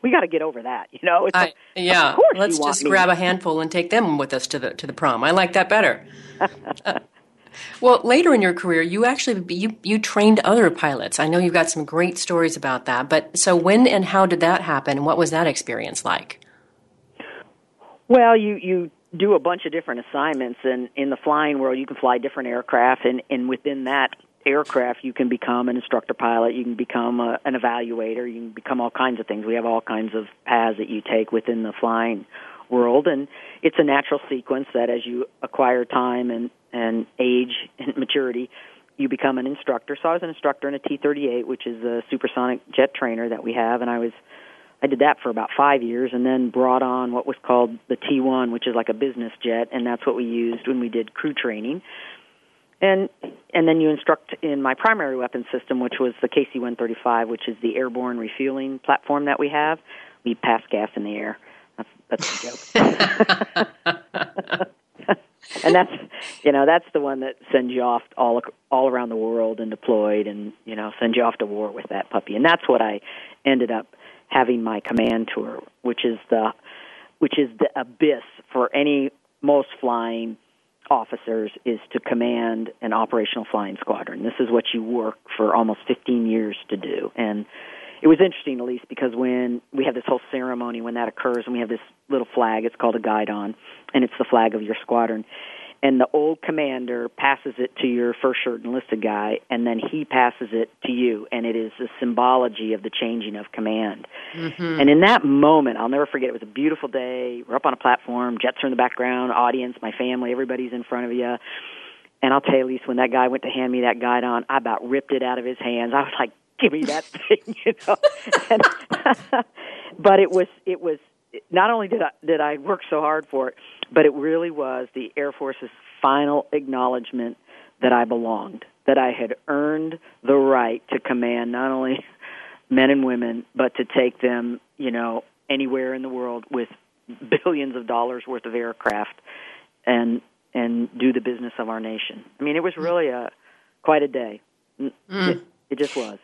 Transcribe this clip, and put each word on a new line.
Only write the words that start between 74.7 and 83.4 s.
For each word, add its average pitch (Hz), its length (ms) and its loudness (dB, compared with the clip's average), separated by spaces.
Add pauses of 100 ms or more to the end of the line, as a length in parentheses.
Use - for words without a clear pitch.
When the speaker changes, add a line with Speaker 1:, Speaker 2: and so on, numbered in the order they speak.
Speaker 1:
command 117 540 0
tour, 113 280 -8 (200)
which 120 240 -4
is 113 120 0 (120)
the, 110 240 0 (640)
which - 180 0
is 139 120 2 (100)
the 143 100 2 (100)
abyss 127 440 0 (280)
for 123 240 0
any 143 360 2 (300)
most 143 260 4 (120)
flying 117 580 -4 (520)
officers, 113 600 -2 (140)
is 113 140 -2 (120)
to 127 80 -2
command 117 720 -2 (120)
an 113 120 -4
operational 113 560 -2